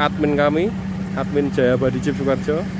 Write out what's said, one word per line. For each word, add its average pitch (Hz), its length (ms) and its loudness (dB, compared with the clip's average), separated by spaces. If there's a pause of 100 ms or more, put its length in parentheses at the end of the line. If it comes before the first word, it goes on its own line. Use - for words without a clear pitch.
admin 147 320 2
kami, 147 320 2 (480)
admin 139 400 -2
Jaya 127 240 4
Abadi 127 240 0
Jeep 143 160 -2
Sukarjo. 139 480 0 (160)